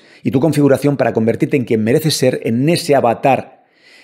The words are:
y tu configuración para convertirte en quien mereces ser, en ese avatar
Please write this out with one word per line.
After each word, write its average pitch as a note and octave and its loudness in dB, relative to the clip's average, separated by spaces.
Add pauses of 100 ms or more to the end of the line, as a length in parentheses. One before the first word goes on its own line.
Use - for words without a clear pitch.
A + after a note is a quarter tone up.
(220)
y B2+ -4
tu C3 0
configuración C#3+ 2
para A#2+ 0
convertirte A#2 0
en C3 0
quien A2 -2
mereces B2+ 0
ser, B2+ 0
en B2+ -2
ese D#3 0
avatar A#2+ 0 (400)